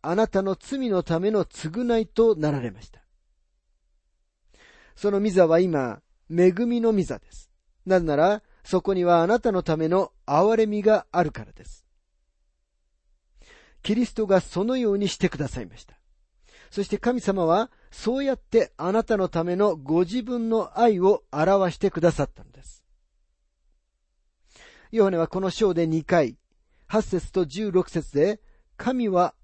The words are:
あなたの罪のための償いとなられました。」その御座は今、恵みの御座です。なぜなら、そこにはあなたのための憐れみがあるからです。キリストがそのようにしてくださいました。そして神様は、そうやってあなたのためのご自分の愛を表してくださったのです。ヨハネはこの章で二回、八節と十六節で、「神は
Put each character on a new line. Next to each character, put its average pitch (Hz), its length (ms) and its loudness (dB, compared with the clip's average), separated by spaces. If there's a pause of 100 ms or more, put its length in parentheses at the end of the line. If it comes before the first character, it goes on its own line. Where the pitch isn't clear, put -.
あ 160 120 -4
な 220 140 2
た 196 120 0
の 196 180 -4
罪 269 300 -8
の 185 140 0
た 165 180 -2
め 196 100 0
の 208 140 0
償 226 560 -4
い 220 60 -4
と 226 300 2
な 151 160 0
ら 139 80 -4
れ 120 100 -6
ま 98 100 -18
し - 100 -20
た。」 - 140 -20 (1900)
そ 202 140 -2
の 196 100 0
御 214 100 0
座 180 160 6
は 165 120 4
今、 147 420 0 (300)
恵 175 220 4
み 233 280 -2
の 226 120 2
御 196 100 2
座 - 160 -6
で - 120 -20
す。 - 200 -20 (340)
な 185 160 2
ぜ 165 60 -4
な 147 100 0
ら、 190 260 2 (200)
そ 185 180 -2
こ 196 140 -2
に 180 100 0
は 175 180 4
あ 170 40 2
な 226 140 2
た 226 120 0
の 185 100 -2
た 160 140 -2
め 160 120 -2
の 185 240 0 (140)
憐 185 300 2
れ 220 100 2
み 208 140 -4
が 208 320 2
あ 180 100 2
る 156 100 -2
か 113 120 -12
ら - 80 -20
で - 120 -20
す。 - 200 -20 (2000)
キ 214 140 -2
リ 240 100 0
ス - 80 -18
ト 220 120 -2
が 190 140 4
そ 175 240 -6
の 262 140 -2
よ 226 140 0
う 196 60 0
に 202 100 -2
し - 100 -8
て 185 100 0
く - 80 -6
だ 139 120 -6
さ - 120 -10
い 101 60 -12
ま - 100 -20
し - 80 -20
た。 - 140 -20 (720)
そ 202 120 -6
し 190 60 -6
て 202 100 -4
神 240 220 -2
様 190 260 -2
は、 196 240 2 (220)
そ 240 240 -4
う 277 80 -2
や 269 100 0
っ - 20 -4
て - 400 0
あ 170 140 -4
な 220 140 0
た 220 120 0
の 185 120 0
た 170 160 -2
め 175 100 -2
の 190 220 2
ご 151 240 0
自 202 240 -2
分 233 240 -6
の 226 280 -2
愛 220 220 2
を 190 320 2
表 180 400 2
し - 80 -12
て 196 140 -2
く 165 80 -6
だ 165 100 4
さ 151 140 -4
っ - 40 -6
た - 140 -20
の - 80 -20
で - 140 -20
す。 - 180 -20 (2000)
ヨ 220 140 2
ハ 196 80 4
ネ 175 40 -2
は 165 120 0
こ 185 100 -8
の 190 120 -2
章 190 240 0
で 165 120 0
二 160 160 -2
回、 151 340 0 (520)
八 214 140 0
節 - 280 -6
と 185 160 -2
十 190 240 -8
六 180 180 0
節 - 240 -8
で、 180 280 0 (360)
「神 247 320 -2
は 180 340 0